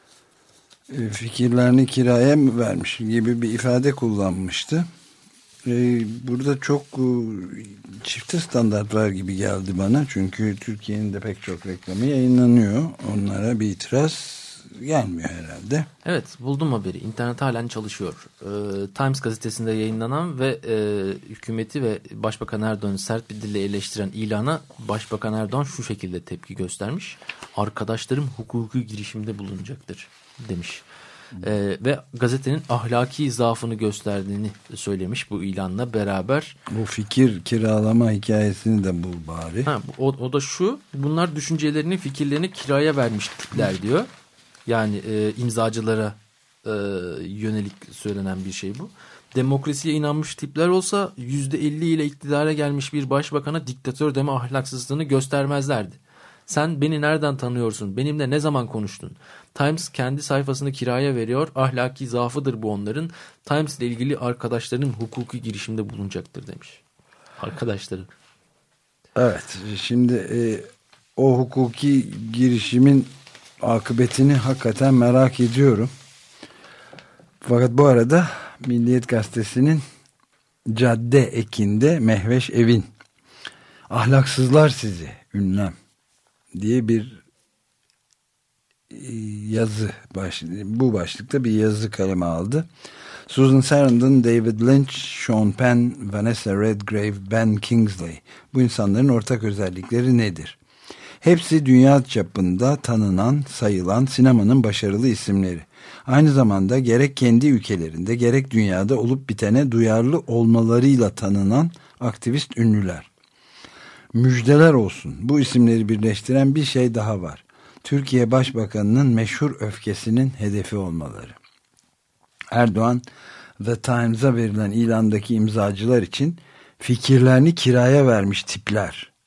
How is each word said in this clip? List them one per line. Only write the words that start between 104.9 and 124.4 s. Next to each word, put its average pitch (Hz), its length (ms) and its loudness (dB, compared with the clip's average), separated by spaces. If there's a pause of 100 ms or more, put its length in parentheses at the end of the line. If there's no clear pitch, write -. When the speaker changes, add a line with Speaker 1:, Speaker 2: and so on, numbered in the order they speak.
Speaker 1:
isimleri. 98 520 -2 (460)
Aynı 143 260 6
zamanda 110 460 4
gerek 131 380 2
kendi 120 300 6
ülkelerinde 98 680 0
gerek 123 360 2
dünyada 104 480 2
olup 131 300 -2
bitene 117 420 2
duyarlı 117 560 2
olmalarıyla 117 840 4
tanınan 101 600 0 (300)
aktivist 123 580 -4
ünlüler. 101 520 0 (1040)
Müjdeler 127 580 6
olsun. 95 480 -2
Bu 139 200 2
isimleri 117 480 4
birleştiren 113 640 2
bir 151 100 2
şey 127 300 2
daha 107 280 -2
var. 80 220 -12 (400)
Türkiye 131 460 0
Başbakanı'nın 113 760 2
meşhur 113 540 0
öfkesinin 113 800 -2
hedefi 104 380 -4
olmaları. 82 560 -8 (1160)
Erdoğan, 120 520 2 (600)
The 117 120 -2
Times'a 117 600 0
verilen 107 340 -2